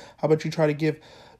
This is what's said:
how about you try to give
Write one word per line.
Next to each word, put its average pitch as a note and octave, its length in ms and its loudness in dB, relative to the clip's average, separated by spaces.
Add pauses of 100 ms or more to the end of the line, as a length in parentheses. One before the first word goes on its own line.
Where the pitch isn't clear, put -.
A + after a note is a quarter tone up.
(160)
how - 100 -4
about D#3 180 2
you E3 60 -4
try D#3+ 160 0
to D3 80 0
give D3+ 240 -2 (420)